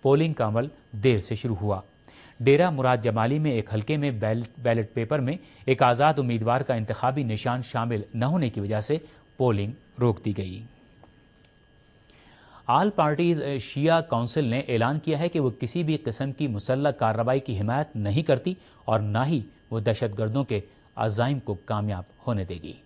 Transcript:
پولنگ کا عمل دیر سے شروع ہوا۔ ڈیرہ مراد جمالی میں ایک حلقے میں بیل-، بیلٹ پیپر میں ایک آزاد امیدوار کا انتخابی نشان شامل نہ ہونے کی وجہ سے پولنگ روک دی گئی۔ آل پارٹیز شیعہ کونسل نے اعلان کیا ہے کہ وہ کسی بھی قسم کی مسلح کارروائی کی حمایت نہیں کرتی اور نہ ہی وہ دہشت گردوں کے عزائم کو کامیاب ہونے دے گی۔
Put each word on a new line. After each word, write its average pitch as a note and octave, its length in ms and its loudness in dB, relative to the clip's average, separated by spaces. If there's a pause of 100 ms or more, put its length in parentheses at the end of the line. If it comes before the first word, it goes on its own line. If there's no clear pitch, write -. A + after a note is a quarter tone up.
پولنگ D3 320 4
کا A#2 140 0
عمل A#2 200 0 (240)
دیر A2 280 2
سے G#2+ 160 -6
شروع A2+ 200 -2
ہوا۔ F#2+ 260 -2 (580)
ڈیرہ C#3 300 6
مراد B2+ 320 2
جمالی A2+ 380 2
میں D#3 120 0
ایک A2 220 -2
حلقے A2 240 -2
میں C#3+ 140 0
بیل-، A2+ 320 -2 (140)
بیلٹ A#2 360 0
پیپر A#2+ 260 -2
میں C3 140 -2 (320)
ایک C3 180 2
آزاد C3 340 4
امیدوار A#2+ 440 0
کا C3 120 -2
انتخابی B2 500 -2
نشان A#2+ 380 -2
شامل A#2 400 -2 (120)
نہ A#2 120 0
ہونے D3+ 240 0
کی A2 100 -6
وجہ G#2 200 -2
سے C#3+ 180 0 (400)
پولنگ A2 340 2 (280)
روک A#2 260 2
دی G#2 120 -2
گئی۔ G2 260 -8 (2000)
آل D#3 220 4
پارٹیز D#3+ 520 2 (200)
شیعہ E3 400 2
کونسل A#2+ 420 -2
نے B2 240 0
اعلان B2 320 0
کیا D3+ 200 -2
ہے E3+ 100 -2
کہ E3+ 100 -2
وہ C3 100 2 (100)
کسی F3 240 -4
بھی D#3 200 0
قسم C3+ 280 -4
کی C#3+ 160 -4
مسلح C3 420 0
کارروائی A#2 500 2
کی A#2 200 -4
حمایت A#2+ 360 0
نہیں G#2+ 280 0
کرتی D3+ 300 0 (320)
اور A2 140 2
نہ G#2+ 260 0
ہی D3 160 0 (280)
وہ A2+ 100 -2
دہشت G#2+ 400 -2
گردوں A2+ 240 0
کے A2 160 -2 (360)
عزائم A#2 440 0
کو G#2+ 140 -6
کامیاب G#2 500 -4 (240)
ہونے G#2 160 -2
دے F2+ 200 -8
گی۔ D2+ 100 -14 (120)